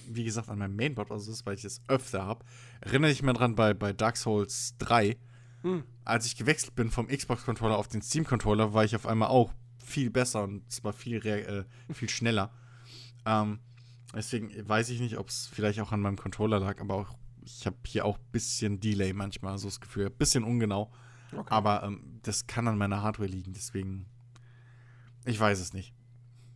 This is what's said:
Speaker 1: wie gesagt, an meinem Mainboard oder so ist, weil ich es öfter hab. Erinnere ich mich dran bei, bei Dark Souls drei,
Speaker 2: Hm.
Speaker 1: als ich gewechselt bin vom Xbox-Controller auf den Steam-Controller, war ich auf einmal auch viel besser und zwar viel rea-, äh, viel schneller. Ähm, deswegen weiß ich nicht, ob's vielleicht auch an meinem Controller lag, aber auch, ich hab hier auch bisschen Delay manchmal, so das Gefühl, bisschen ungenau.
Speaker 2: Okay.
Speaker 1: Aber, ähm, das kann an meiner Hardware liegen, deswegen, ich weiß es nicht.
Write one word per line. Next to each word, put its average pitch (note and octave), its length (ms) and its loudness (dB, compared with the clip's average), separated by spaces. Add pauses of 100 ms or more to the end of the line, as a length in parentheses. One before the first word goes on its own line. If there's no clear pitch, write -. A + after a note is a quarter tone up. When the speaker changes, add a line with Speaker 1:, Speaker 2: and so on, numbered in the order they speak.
Speaker 1:
wie A#2 160 -4
gesagt, A2 240 -4
an G#2 100 -6
meinem G2 180 -4
Mainboard A#2 340 -2
oder G#2+ 100 -6
so G#2 120 -10
ist, A2+ 140 -12
weil G2+ 80 -4
ich G2 100 -12
es - 240 -10
öfter A2+ 380 0
hab. G#2+ 180 -6 (360)
Erinnere D3 300 4
ich C#3 120 0
mich B2+ 140 4
dran A#2+ 180 2
bei, G#2+ 200 6
bei G2+ 180 -2
Dark A2 240 0
Souls - 600 -2
drei, A#2 380 4 (460)
Speaker 2:
Hm. F3 220 -2 (220)
Speaker 1:
als A2+ 180 2
ich - 120 -4
gewechselt C#3+ 380 0
bin A2+ 160 2
vom A#2 180 0
Xbox-Controller A#2 680 0
auf G#2 100 0
den G#2+ 140 -6
Steam-Controller, G#2+ 720 2
war A2 120 6
ich A2 120 0
auf - 100 -4
einmal A2 220 2
auch B2 240 6 (320)
viel C3 240 0
besser B2 340 2
und G2 300 -6
zwar G#2 220 -4
viel A#2 240 -6
rea-, G#2 260 -2
äh, G2 200 -4 (280)
viel A2+ 160 -6
schneller. A2 420 2 (760)
Ähm, G#2+ 320 2 (560)
deswegen A2 360 -4 (160)
weiß A2 220 4
ich A#2+ 120 -4
nicht, A#2+ 180 -2
ob's - 340 -6
vielleicht G#2 280 2
auch G#2 120 -4
an G#2 80 0
meinem G2+ 160 0
Controller G#2+ 440 0
lag, G2 200 -2
aber G2+ 140 -2
auch, G2 200 -4 (280)
ich - 240 -8
hab - 200 -6
hier - 200 0
auch G#2 100 0
bisschen G#2 640 -2
Delay G2 320 2
manchmal, G2 460 -6
so G2+ 100 -6
das - 140 -10
Gefühl, G2 260 -2
bisschen B2+ 360 2
ungenau. G#2+ 460 0 (400)
Speaker 2:
Okay. - 200 -8
Speaker 1:
Aber, G#3 320 4
ähm, G#2 400 -8
das - 240 -4
kann A#2 200 0
an A2 120 2
meiner G2+ 240 2
Hardware G#2+ 260 -2
liegen, F#2 240 -6
deswegen, F#2+ 540 -8 (1200)
ich A2+ 120 0
weiß G#2 220 4
es F2+ 140 -8
nicht. F#2 180 -8 (640)